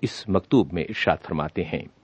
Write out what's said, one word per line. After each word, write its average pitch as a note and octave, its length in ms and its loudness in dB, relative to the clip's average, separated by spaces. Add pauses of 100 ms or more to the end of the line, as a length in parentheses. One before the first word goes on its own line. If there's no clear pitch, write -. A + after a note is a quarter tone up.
اس - 100 -2 (160)
مکتوب F#2+ 460 2
میں E2+ 100 -2
ارشاد F#2 400 0
فرماتے D#2 400 -4
ہیں، D#2 180 -6 (220)